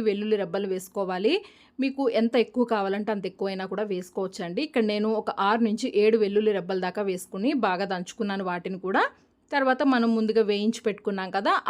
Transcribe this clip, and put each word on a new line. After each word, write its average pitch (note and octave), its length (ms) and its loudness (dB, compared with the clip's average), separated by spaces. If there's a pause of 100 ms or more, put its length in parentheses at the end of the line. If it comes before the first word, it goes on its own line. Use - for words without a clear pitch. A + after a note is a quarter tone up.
వెల్లుల్లి G#3 320 0
రెబ్బలు F#3+ 320 -2
వేసుకోవాలి. F#3 600 -2 (500)
మీకు C4+ 200 -2 (160)
ఎంత A3+ 240 2
ఎక్కువ A#3+ 300 0
కావాలంటే G3+ 420 0
అంత G3+ 160 -4
ఎక్కువైనా F#3+ 420 -4
కూడా G3 200 -2
వేసుకోవచ్చండి. F#3 760 -6
ఇక్కడ A#3+ 240 0
నేను G#3 180 0 (120)
ఒక A3 100 -4 (160)
ఆరు A3+ 200 2
నుంచి A3+ 200 -2 (160)
ఏడు A3 200 6
వెల్లుల్లి G#3 360 2
రెబ్బల F#3 260 -4
దాకా F3+ 240 -4
వేసుకుని F#3+ 420 -4 (140)
బాగా F#3+ 280 0
దంచుకున్నాను G3 580 -4
వాటిని F3+ 340 -6
కూడా. G3+ 180 0 (520)
తర్వాత C4 280 2 (120)
మనం A#3 140 2 (100)
ముందుగా A3 320 4
వేయించి G#3 360 0
పెట్టుకున్నాం G3 500 -4
కదా C#4 180 2 (140)